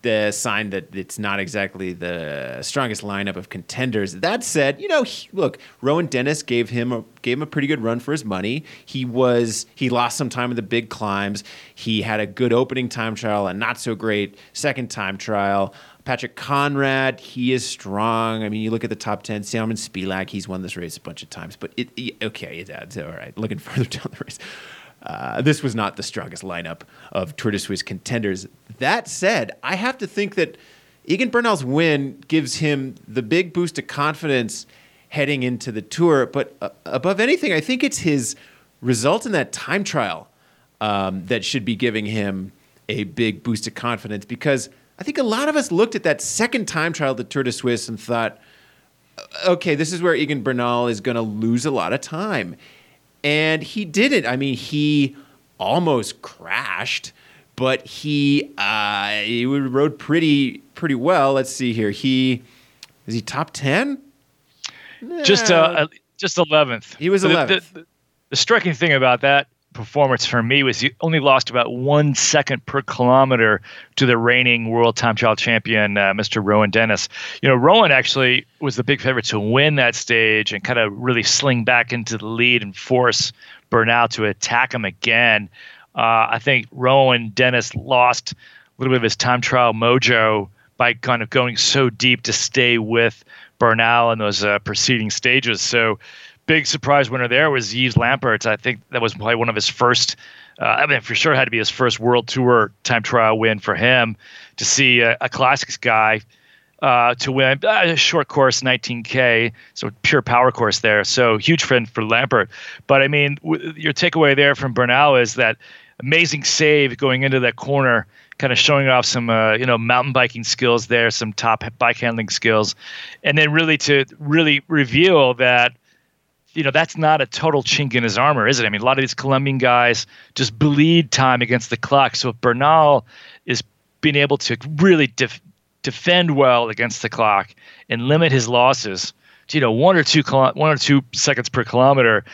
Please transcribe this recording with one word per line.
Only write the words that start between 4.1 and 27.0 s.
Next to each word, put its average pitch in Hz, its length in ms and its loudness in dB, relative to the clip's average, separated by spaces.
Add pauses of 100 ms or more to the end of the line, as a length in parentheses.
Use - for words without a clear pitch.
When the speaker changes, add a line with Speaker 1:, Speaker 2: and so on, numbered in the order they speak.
Speaker 1:
That 185 280 -4
said, 143 380 -2
you 403 80 -10
know, 311 160 2
he, - 280 -14
look, 180 260 -4 (220)
Rowan 151 260 0
Dennis 139 360 -4
gave 120 260 -2
him 120 220 -4
a, 113 140 -6 (180)
gave 123 160 -2
him 151 40 -6
a 151 40 -8
pretty 139 220 -4
good 143 120 -2
run 113 200 -2
for 139 120 -6
his 147 120 -6
money. 107 400 -6 (200)
He 131 200 -8
was, 120 720 0
he 135 140 -4
lost 120 280 0
some 127 140 -4
time 123 200 -2
in 120 60 -6
the 117 60 -6
big 110 260 -4
climbs. 101 560 -6 (300)
He 110 280 -4
had 107 160 -4
a 104 80 -4
good 117 260 -2
opening 127 360 -2
time 113 260 -6
trial, 104 320 -2
a 92 80 -6
not 113 240 -4
so 117 160 -6
great 104 420 -4 (160)
second 131 380 -6
time 98 260 -6
trial. 98 560 -2 (320)
Patrick 127 300 -6
Conrad, 139 840 -2
he 127 320 -4
is 123 120 -2
strong. 113 800 -4
I 107 60 -6
mean, 107 140 -6
you 110 80 -4
look 113 140 -4
at 110 60 -6
the 110 60 -8
top 104 260 -6
ten, 104 200 -8
Simon 110 340 -6
Spilak, 92 540 -8
he's 95 180 -10
won 92 140 -8
this 87 140 -12
race 87 200 -12
a - 40 -20
bunch - 220 -16
of - 80 -20
times. 87 260 -16
But, - 200 -14
it, 123 200 -8
it, 123 260 -12
okay, 107 360 -12
it's - 380 -16
all 82 80 -10
right. 82 340 -16
Looking 107 200 -8
<laughs> - 20 -14
further - 240 -6
down - 260 -12
the - 140 -14
race. - 140 -20 (640)
Uh, 62 380 -8
this 147 200 0
was 127 120 -4
not 107 220 -4
the 98 60 -12
strongest 90 400 -12
lineup 85 380 -12 (320)